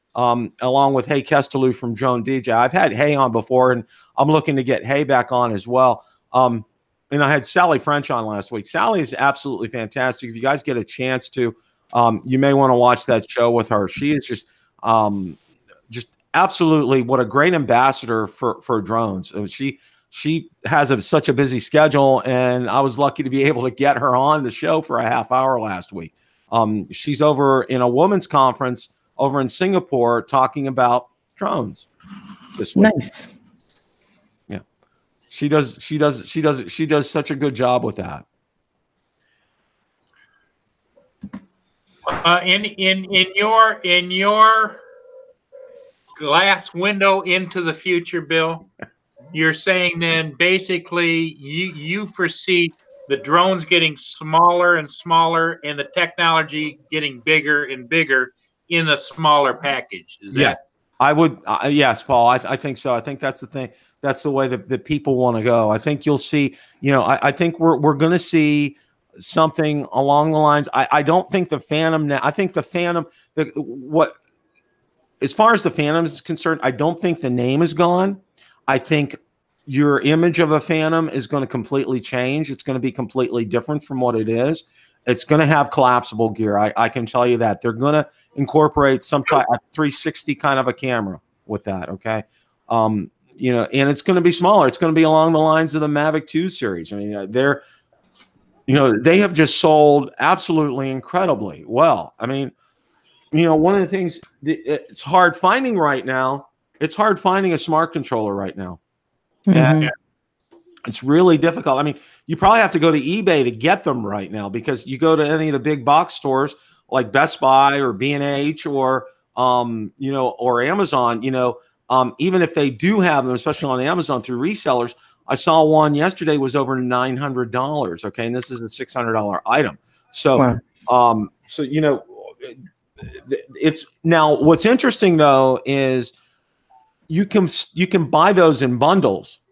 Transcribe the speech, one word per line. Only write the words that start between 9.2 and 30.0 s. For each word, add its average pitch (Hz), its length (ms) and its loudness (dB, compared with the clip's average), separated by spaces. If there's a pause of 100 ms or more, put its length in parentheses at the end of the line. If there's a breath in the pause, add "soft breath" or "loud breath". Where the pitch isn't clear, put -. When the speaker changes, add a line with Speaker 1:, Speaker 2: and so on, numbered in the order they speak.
Speaker 1:
fantastic. 123 640 -6
If 113 60 -14
you 113 60 -12
guys 135 200 0
get 135 140 -4
a 110 80 -4
chance 127 460 -6
to, 120 240 -4 (380)
um, 117 320 2
you 131 140 -2
may 139 160 4
wanna 135 220 4
watch 123 300 2
that 113 220 0
show 120 220 0
with 117 180 0
her. 104 200 -2
She 143 240 -4
is 139 140 -4
just, 113 200 -10 (360)
um, 101 560 0 (520)
just 117 260 -16 (180)
absolutely 156 680 2
what 127 180 0
a 120 40 2
great 139 300 2
ambassador 117 720 0
for, 110 360 -6
for 113 200 -2
drones. 101 480 -4
And 104 180 -8
she, 135 300 -8 (320 soft breath)
she - 400 -6 (140)
has 143 260 2
a, 123 100 2
such - 280 0
a 139 40 4
busy 127 280 0
schedule, 139 640 4
and 127 440 0
I 120 120 0
was 131 180 -2
lucky 143 240 0
to 131 80 -4
be 135 140 0
able 143 180 0
to 127 80 -2
get 135 280 2
her 127 180 2
on 147 260 2
the 120 80 -4
show 160 300 -2
for 139 180 -4
a 117 40 -2
half 123 280 -2
hour 127 300 0
last 95 320 -8
week. 82 220 -14 (360)
Um, 107 400 0
she's 147 320 -4
over 139 420 4
in 127 160 -2
a 123 80 2
women's 175 380 0
conference 127 680 0 (220)
over 139 240 0
in 131 80 -2
Singapore 139 760 0